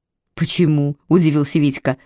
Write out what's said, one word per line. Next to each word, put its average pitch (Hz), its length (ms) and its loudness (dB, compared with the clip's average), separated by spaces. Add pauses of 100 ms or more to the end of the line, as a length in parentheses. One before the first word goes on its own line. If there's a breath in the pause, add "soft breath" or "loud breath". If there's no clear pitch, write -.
(340)
«Почему?» 151 600 -2 (140)
удивился 156 500 2
Витька. 135 460 -2